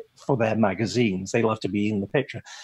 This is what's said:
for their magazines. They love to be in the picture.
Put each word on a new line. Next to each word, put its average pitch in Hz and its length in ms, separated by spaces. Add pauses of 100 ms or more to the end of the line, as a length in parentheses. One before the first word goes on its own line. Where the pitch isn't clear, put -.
(140)
for - 220
their 110 180
magazines. 104 800
They 117 100
love 110 180
to - 80
be 104 200
in 104 120
the 98 60
picture. - 360 (220)